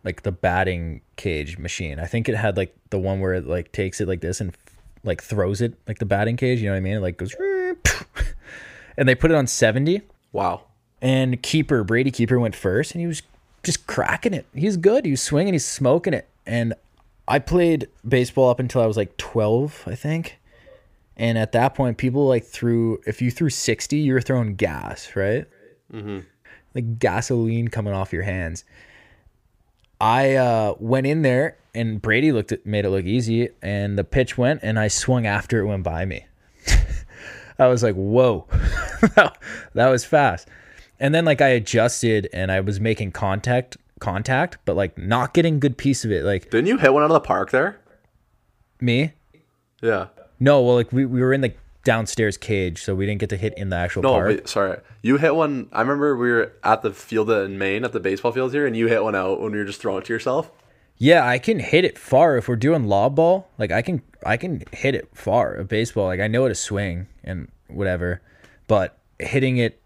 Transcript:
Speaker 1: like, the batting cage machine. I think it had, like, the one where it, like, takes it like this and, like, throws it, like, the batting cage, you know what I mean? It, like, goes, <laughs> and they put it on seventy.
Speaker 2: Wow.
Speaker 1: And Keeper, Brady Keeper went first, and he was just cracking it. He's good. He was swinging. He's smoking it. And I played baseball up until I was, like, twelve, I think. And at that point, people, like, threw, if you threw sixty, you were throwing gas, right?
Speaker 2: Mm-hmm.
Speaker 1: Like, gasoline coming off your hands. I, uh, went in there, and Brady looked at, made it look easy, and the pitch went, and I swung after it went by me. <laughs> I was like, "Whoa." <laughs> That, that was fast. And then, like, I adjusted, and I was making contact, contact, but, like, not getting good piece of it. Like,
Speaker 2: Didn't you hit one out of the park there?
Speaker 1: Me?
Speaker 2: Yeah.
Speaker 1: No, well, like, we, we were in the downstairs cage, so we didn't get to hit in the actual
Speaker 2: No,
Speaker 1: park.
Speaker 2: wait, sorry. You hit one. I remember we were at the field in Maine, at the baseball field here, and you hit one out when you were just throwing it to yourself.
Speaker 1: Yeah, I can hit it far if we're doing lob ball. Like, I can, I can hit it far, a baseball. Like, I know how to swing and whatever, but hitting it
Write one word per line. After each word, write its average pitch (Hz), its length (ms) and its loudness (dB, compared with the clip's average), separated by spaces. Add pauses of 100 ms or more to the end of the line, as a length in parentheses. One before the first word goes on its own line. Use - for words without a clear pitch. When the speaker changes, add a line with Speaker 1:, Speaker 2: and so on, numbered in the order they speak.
Speaker 1:
like, 90 200 -8
the 104 80 -2
batting 90 680 -2 (140)
cage 80 420 -6
machine. 76 420 -8
I 82 60 -6
think 113 240 -4
it 113 60 -2
had, 101 220 -2
like, 95 180 -4 (140)
the 98 100 -2
one 95 220 -2
where 92 120 -2
it, 85 140 -4
like, 87 240 -6
takes 95 300 -6
it 92 60 -4
like 90 140 -4
this 85 180 -6
and, 92 160 -6 (480)
like, 90 200 -4
throws 101 380 -2
it, 117 120 -2 (140)
like, 107 120 -8
the 113 60 -2
batting 104 320 0
cage, 127 220 0
you 107 80 -2
know 98 60 0
what 95 40 0
I 95 40 -2
mean? 95 160 -2
It, - 20 -2
like, 92 180 -4
goes, 92 180 -8
<laughs> - 1600 -8
and 131 120 2
they 127 60 4
put 165 160 2
it 160 40 4
on 135 120 2
seventy. 135 540 0 (300)
Speaker 2:
Wow. 98 340 -4 (360)
Speaker 1:
And 127 400 0
Keeper, 143 420 2
Brady 120 280 2
Keeper 123 280 2
went 113 160 0
first, 104 360 0
and 170 100 -8
he 170 60 -4
was 156 160 -6 (400)
just - 240 -4
cracking - 460 -2
it. - 200 -6
He's 180 240 0
good. 208 280 2
He 156 60 0
was 131 100 -2
swinging. 180 320 0
He's 151 120 0
smoking 151 480 0
it. - 140 -6 (180)
And 117 280 -2 (540)
I 143 120 2
played 165 480 2 (200)
baseball 127 420 4
up 120 100 2
until 127 220 0
I 113 40 4
was, 110 120 0
like, 101 200 -4
twelve, 117 720 -2
I 90 80 -6
think. 160 420 -6 (760)
And 113 220 0
at 110 160 -2
that 123 200 2
point, 123 240 -2
people, 131 300 0
like, 123 160 2
threw, 117 640 -2
if - 140 -6
you 123 100 0
threw 160 180 0
sixty, - 480 -2
you 143 160 0
were 127 80 2
throwing 120 340 -2
gas, 80 600 -6
right? 101 300 -2 (460)
Speaker 2:
Mm-hmm. 104 280 -10 (560)
Speaker 1:
Like, 117 220 -4
gasoline 117 680 0
coming 104 260 -4
off 95 180 -4
your 85 120 -4
hands. 90 400 -6 (1400)
I, 131 340 4
uh, 113 440 2
went 131 260 0
in 156 160 0
there, 135 360 0 (180)
and 113 260 -4
Brady 127 300 4
looked 110 200 0
at, - 140 -6
made 104 180 0
it 101 60 0
look 98 160 0
easy, 113 440 0 (120)
and 101 340 -4
the 98 80 -2
pitch - 360 -2
went, 127 240 2
and 110 160 0
I 107 80 2
swung 120 400 0
after 101 320 0
it 98 80 0
went 98 160 -4
by 82 220 -4
me. 90 200 -10 (640)
<laughs> - 680 -12
I 131 80 8
was 123 160 4
like, 107 120 2
"Whoa." 104 560 2
<laughs> - 60 2 (580)
That, 170 220 4 (380)
that 120 140 6
was 127 140 2
fast. 131 440 2 (520)
And 139 140 2
then, 165 120 4
like, 147 160 4
I 139 80 6
adjusted, 113 840 2
and 95 180 -2
I 95 100 0
was 98 180 -4
making 107 320 -2
contact, 113 680 -2 (220)
contact, 127 640 -2
but, 90 100 0
like, 92 220 -2
not 117 380 -2
getting 160 240 4
good 131 180 0
piece 139 280 0
of 110 60 0
it. 82 120 0
Like, 95 260 -2
Speaker 2:
Didn't 123 180 2
you 247 100 2
hit 135 160 6
one 147 100 4
out 156 80 4
of - 20 4
the 156 60 6
park - 320 -2
there? 170 280 0 (1000)
Speaker 1:
Me? 123 320 0 (720)
Speaker 2:
Yeah. 104 260 0 (320)
Speaker 1:
No, 139 220 6
well, 123 140 4
like, 120 160 0
we, 135 140 2
we 123 160 0
were 127 120 2
in 139 80 0
the 123 120 -2 (300)
downstairs 110 540 0
cage, 92 440 -4
so 98 140 -4
we 95 100 -2
didn't 101 140 -4
get 101 120 -4
to 104 40 -4
hit 104 220 -4
in 98 120 -6
the 90 60 -2
actual 87 280 -2
Speaker 2:
No, 131 100 4
Speaker 1:
park. 98 160 2
Speaker 2:
wait, - 180 -2
sorry. 98 320 -2 (220)
You 131 160 2
hit 156 180 2
one. 147 380 -2
I 110 80 0
remember 143 340 0
we 120 160 0
were 117 220 0 (100)
at 110 180 2
the 107 100 -2
field 110 380 -2
in 98 280 0
Maine, 98 260 -2
at 120 80 -4
the 113 80 -4
baseball 98 320 -2
field 131 220 -2
here, 147 120 0
and 113 120 -2
you 117 100 2
hit 113 160 2
one 107 120 -2
out 95 260 -2
when 104 100 -4
you 104 80 -4
were 101 60 -4
just 101 160 -12
throwing 98 200 -4
it - 40 -16
to 117 80 -6
yourself. 131 360 -4 (460)
Speaker 1:
Yeah, 143 320 6
I 123 120 0
can 214 200 0
hit 165 240 2
it - 140 -2
far 139 400 4
if 113 100 -4
we're 123 80 0
doing 131 300 2
lob 104 320 2
ball. 175 400 2
Like, 98 160 -2
I 110 80 2
can, 156 200 -4 (240)
I 113 120 0
can 151 340 -6
hit 139 240 -2
it - 180 -8
far, 95 420 0
a 95 100 -8
baseball. 110 400 -2
Like, 92 160 -2
I 107 60 0
know 117 160 2
how 131 40 2
to 104 80 0
swing 98 520 -4 (140)
and 90 300 -10 (160)
whatever, 90 540 -4 (460)
but 101 300 0 (220)
hitting 131 380 0
it 117 280 -2